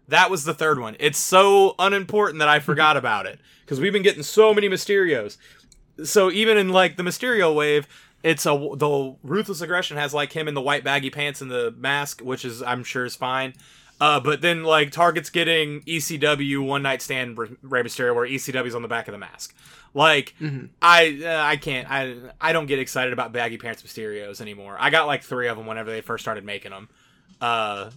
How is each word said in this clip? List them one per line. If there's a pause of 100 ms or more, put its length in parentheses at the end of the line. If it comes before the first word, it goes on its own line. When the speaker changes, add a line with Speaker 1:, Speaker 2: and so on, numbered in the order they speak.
Speaker 1:
That
was
the
third
one.
It's
so
unimportant
that
I
forgot
Speaker 2:
<laughs>
Speaker 1:
about
it, (260)
'cause
we've
been
getting
so
many
Mysterios. (640)
So
even
in,
like,
the
Mysterio
wave, (340)
it's
a, (260)
the
Ruthless
Aggression
has,
like,
him
in
the
white
baggy
pants
and
the
mask,
which
is,
I'm
sure
is
fine. (480)
Uh,
but
then,
like,
Target's
getting
E
C
W
One
Night
Stand
Re-,
Rey
Mysterio,
where
E
C
W's
on
the
back
of
the
mask. (380)
Like,
Speaker 2:
Mm-hmm. (160)
Speaker 1:
I,
uh,
I
can't,
I, (260)
I
don't
get
excited
about
baggy
pants
Mysterios
anymore.
I
got,
like,
three
of
'em
whenever
they
first
started
making
'em. (500)
Uh,